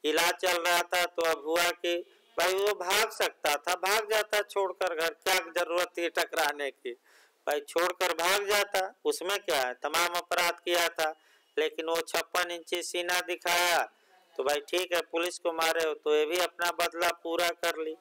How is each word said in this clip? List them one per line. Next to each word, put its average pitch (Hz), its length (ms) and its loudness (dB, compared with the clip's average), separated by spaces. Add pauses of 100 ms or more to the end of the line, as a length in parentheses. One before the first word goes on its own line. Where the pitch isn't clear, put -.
इलाज 165 380 2
चल 180 200 2
रहा 175 220 4
था 180 220 2
तो 170 180 -4
अब 160 220 0
हुआ 170 260 2
कि 175 240 -2 (400)
भाई 180 180 2
वो 202 200 2
भाग 196 380 0
सकता 160 440 0
था, 175 200 -2
भाग 208 340 0
जाता 214 340 2
छोड़कर 185 500 -2
घर, 160 140 0
क्या 185 300 0 (180)
जरूरत 175 420 0
थी 170 120 -2
टकराने 147 600 -2
की, - 220 -10 (540)
भाई 147 220 0
छोड़कर 175 460 0
भाग 190 340 0
जाता, 202 440 0 (120)
उसमें 175 340 0
क्या 165 220 0
है, 123 140 -2
तमाम 170 420 0
अपराध 175 440 0
किया 170 300 2
था। 160 240 -2 (420)
लेकिन 156 300 -2
वो 165 160 0
छप्पन 175 480 -2
इंची 170 320 -6
सीना 180 400 -2
दिखाया 175 600 2 (520)
तो 131 100 -4
भाई 147 160 2
ठीक 175 340 -4
है, 170 80 2
पुलिस 170 360 -4
को 170 140 -2
मारे 165 320 2
हो 156 100 0
तो 151 200 0
ये 151 120 4
भी 170 140 0
अपना 175 380 0
बदला 170 320 0 (120)
पूरा 170 340 0
कर 165 220 -2
ली। 156 220 -6